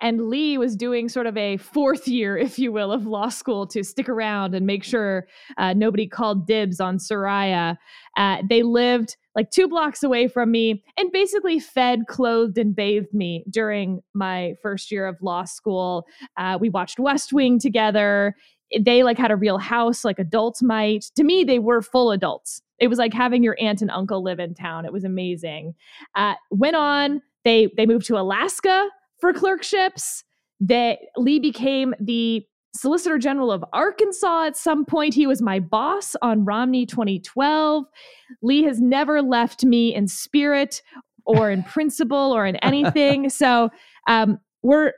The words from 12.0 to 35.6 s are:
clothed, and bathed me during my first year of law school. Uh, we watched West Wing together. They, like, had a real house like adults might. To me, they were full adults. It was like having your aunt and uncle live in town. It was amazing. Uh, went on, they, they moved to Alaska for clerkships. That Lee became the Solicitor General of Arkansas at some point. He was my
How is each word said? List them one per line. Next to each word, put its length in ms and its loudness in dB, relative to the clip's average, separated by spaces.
clothed, 500 0
and 180 0
bathed 380 -2
me 360 -4
during 520 -4
my 480 -4
first 300 -8
year 160 -4
of 140 -8
law 240 -4
school. 600 -6
Uh, 240 -4
we 80 0
watched 320 -4
West 320 -2
Wing 260 4
together. 800 2
They, 260 6
like, 140 2
had 140 2
a 60 2
real 220 2
house 440 -2
like 160 -2
adults 420 -2
might. 440 0
To 80 4
me, 220 4
they 140 4
were 220 2
full 300 2
adults. 500 -4
It 100 4
was 100 0
like 140 0
having 300 2
your 180 2
aunt 200 0
and 80 -2
uncle 320 -4
live 180 -6
in 140 -6
town. 320 -10
It 60 -10
was 140 -6
amazing. 680 -6
Uh, 180 0
went 240 2
on, 460 0
they, 340 6
they 80 2
moved 220 2
to 120 0
Alaska 720 0
for 100 2
clerkships. 920 -2
That 400 2
Lee 240 2
became 580 -2
the 480 -2
Solicitor 420 0
General 360 0
of 180 -4
Arkansas 760 0
at 100 -6
some 260 0
point. 300 0
He 120 4
was 160 2
my 200 0